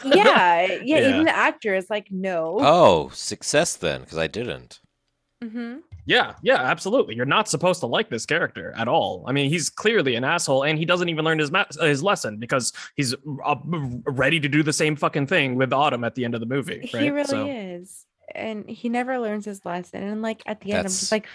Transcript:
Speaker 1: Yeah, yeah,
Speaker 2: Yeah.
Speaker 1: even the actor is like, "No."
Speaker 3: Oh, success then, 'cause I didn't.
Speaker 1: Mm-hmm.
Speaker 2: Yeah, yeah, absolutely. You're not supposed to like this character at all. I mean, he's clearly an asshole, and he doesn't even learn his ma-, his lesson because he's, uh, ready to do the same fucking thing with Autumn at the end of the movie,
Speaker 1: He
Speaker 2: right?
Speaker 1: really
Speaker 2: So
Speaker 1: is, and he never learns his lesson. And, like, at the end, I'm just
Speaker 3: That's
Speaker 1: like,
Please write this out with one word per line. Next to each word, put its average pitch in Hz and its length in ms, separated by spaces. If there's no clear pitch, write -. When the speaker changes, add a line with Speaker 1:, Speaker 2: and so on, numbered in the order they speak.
Speaker 1:
Yeah, 220 600
yeah, 247 320
Speaker 2:
Yeah. 269 100
Speaker 1:
even 269 160
the 320 120
actor 226 380
is 185 160
like, 208 200
"No." 185 500
Speaker 3:
Oh, 131 480
success - 680
then, 67 280
'cause 80 140
I 80 100
didn't. 78 500
Speaker 1:
Mm-hmm. 233 360
Speaker 2:
Yeah, 175 360
yeah, 208 200
absolutely. 160 540
You're 123 100
not 185 220
supposed 170 320
to - 60
like 165 220
this 117 160
character 147 520
at 113 100
all. 104 400
I 120 60
mean, 139 180
he's 117 180
clearly 185 460
an 113 80
asshole, 143 400
and 156 160
he 160 60
doesn't 175 240
even 156 160
learn 160 160
his 147 100
ma-, 190 140
his 147 220
lesson 170 340
because 117 360
he's, 131 200
uh, 143 200
ready 143 760
to 143 100
do 147 140
the 151 100
same 151 220
fucking 147 320
thing 139 300
with 131 160
Autumn 135 320
at 117 100
the 123 100
end 120 100
of 117 60
the 117 60
movie, 131 380
Speaker 1:
He - 120
Speaker 2:
right? 294 160
Speaker 1:
really 285 120
Speaker 2:
So 277 260
Speaker 1:
is, 185 560
and 214 340
he 226 200
never 247 300
learns 214 260
his 202 200
lesson. 175 380
And, 214 200
like, 220 240
at 214 140
the 196 120
end, 202 80
I'm 185 40
just 190 180
Speaker 3:
That's - 100
Speaker 1:
like, 214 220